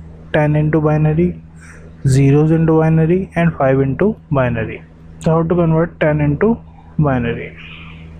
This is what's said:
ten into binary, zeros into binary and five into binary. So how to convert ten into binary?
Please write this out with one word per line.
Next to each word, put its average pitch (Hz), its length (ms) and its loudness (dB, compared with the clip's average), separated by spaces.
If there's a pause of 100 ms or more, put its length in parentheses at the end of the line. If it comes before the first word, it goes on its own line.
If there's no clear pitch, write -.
(320)
ten 151 240 0
into 151 240 0
binary, 156 640 0 (640)
zeros 139 460 4
into 160 260 2
binary 160 580 2
and 170 200 2
five 135 240 2
into 135 360 0 (140)
binary. 117 540 -2 (380)
So 165 100 0
how 165 100 2
to 165 140 -2
convert 165 440 0
ten 151 220 0
into 147 340 0 (440)
binary? 127 580 -4 (640)